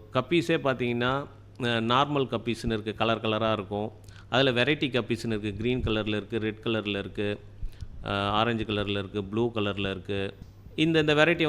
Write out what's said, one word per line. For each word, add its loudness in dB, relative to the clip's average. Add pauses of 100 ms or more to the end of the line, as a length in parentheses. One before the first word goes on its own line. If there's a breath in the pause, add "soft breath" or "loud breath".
(120)
கப்பீஸே 2
பார்த்தீங்கன்னா, 0 (400)
அ, 2
நார்மல் 2
கப்பீஸ்னு -2
இருக்கு, -2
கலர் 2
கலரா 2
இருக்கும். -4 (380 loud breath)
அதுல 4
வெரைட்டி 0
கப்பீஸ்னு -2
இருக்கு, -2
கிரீன் 0
கலர்ல 0
இருக்கு, -2
ரெட் -2
கலர்ல 0
இருக்கு, -4 (680 loud breath)
அ, -4
ஆரஞ்சு 0
கலர்ல -2
இருக்கு, -4
ப்ளூ 0
கலர்ல -2
இருக்கு. -4 (420)
இந்த, 4
இந்த 4
வெரைட்டியை 6